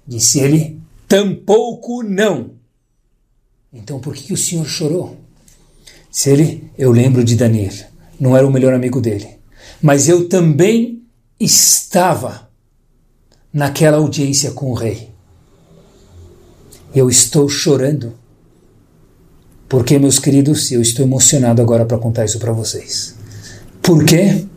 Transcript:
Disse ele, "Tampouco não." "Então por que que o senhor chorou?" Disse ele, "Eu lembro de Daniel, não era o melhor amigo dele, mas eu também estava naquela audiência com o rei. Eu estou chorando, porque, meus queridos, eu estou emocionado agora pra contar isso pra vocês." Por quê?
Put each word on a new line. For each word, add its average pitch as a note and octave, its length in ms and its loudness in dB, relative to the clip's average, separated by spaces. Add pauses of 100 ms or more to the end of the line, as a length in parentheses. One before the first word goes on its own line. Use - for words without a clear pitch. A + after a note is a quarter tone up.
Disse B2 320 -2
ele, D3+ 400 0 (280)
"Tampouco A3 960 0
não." F#3+ 480 -2 (1200)
"Então B2 260 -14
por D3 140 -10
que - 120 -18
que F#3+ 80 -8
o E3 40 -4
senhor E3 280 -4
chorou?" E3 520 -6 (920)
Disse - 200 -4
ele, D3 480 0
"Eu B2+ 140 2
lembro B2 340 4
de A#2 100 2
Daniel, A2+ 380 0 (440)
não C3 200 2
era C#3 100 4
o C3+ 40 0
melhor C3 220 2
amigo B2+ 280 -2
dele, G#2 360 -6 (440)
mas C#3+ 260 2
eu F3 220 2
também F#3+ 760 2 (340)
estava - 1120 0 (1000)
naquela D3+ 460 0
audiência C#3 540 -2
com C3 200 -8
o - 20 -4
rei. A2 380 -8 (1800)
Eu C3 140 4
estou C#3+ 400 0
chorando, C3 640 -2 (1500)
porque, C3 320 2
meus C#3 180 2
queridos, C#3+ 540 0
eu A#2+ 100 0
estou A#2 220 0
emocionado B2 580 2
agora A#2 240 2
pra A#2 120 -2
contar A2+ 260 -2
isso G#2+ 160 -4
pra A#2 140 -4
vocês." - 640 -8 (680)
Por D#3 240 4
quê? F#3+ 400 2 (120)